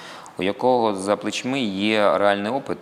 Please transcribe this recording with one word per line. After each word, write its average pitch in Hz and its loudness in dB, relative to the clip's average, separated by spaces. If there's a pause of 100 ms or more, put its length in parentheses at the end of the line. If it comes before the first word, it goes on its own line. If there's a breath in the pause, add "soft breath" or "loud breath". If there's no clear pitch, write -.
(380 loud breath)
у 87 -2
якого 113 2
за 98 0
плечми 123 -4
є 101 2
реальний 101 2
опит 135 -6